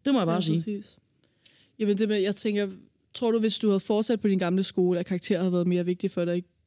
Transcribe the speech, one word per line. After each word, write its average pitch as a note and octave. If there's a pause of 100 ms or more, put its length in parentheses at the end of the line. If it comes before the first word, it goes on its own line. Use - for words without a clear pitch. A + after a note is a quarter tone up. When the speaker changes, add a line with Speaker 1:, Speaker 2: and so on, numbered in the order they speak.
Speaker 1:
Det C#4
må C4
jeg F3+
bare E3
Speaker 2:
Ja, F3+
Speaker 1:
sige. D#3+
Speaker 2:
præcis. G3+ (840)
Jamen, G3+
det G#3+
med, G#3+
jeg G3
tænker, G#3 (460)
tror A#3+
du, A3+
hvis A3
du -
havde G3
fortsat G#3+
på G#3+
din F#3+
gamle F#3
skole, F3+
at F3
karakterer F#3
havde F3+
været F3
mere F3
vigtige F3+
for F3
dig F3
i F3+ (220)